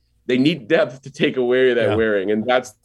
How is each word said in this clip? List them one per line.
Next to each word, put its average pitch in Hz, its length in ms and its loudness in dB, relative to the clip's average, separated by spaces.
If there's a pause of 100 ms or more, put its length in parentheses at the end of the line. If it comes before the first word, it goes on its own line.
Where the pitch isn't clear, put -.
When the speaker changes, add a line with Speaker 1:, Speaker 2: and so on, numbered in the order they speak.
(260)
Speaker 1:
they 127 120 -2
need 139 320 0
depth 156 320 0
to 143 100 -18
take 139 240 -2
away 127 380 2
that 113 160 0
Speaker 2:
Yeah. 110 60 0
Speaker 1:
wearing, 107 360 0
and 110 140 -2
that's 123 260 -2 (140)